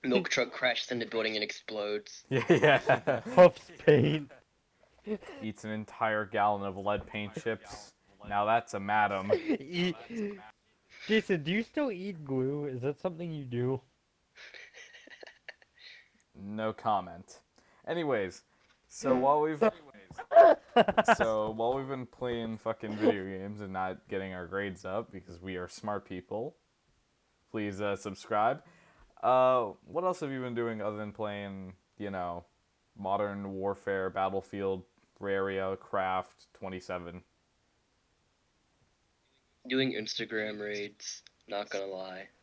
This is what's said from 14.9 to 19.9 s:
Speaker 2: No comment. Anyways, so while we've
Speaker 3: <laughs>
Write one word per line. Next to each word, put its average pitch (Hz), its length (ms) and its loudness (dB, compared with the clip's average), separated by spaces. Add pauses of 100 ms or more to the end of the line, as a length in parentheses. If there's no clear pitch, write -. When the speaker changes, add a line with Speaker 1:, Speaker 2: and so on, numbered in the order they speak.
Speaker 2:
No 107 320 -4
comment. 92 680 -4 (460)
Anyways, 135 560 -2 (460)
so - 260 0
while 254 260 4
we've 151 200 0
Speaker 3:
<laughs> - 1600 6